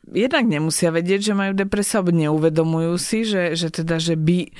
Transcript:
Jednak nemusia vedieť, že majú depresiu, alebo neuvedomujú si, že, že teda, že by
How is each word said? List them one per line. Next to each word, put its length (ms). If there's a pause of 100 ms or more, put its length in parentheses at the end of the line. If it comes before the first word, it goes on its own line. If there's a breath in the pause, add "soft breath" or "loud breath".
Jednak 400
nemusia 400
vedieť, 320
že 160
majú 160
depresiu, 480
alebo 80
neuvedomujú 880
si, 320
že, 240
že 160
teda, 320
že 160
by 320 (100 loud breath)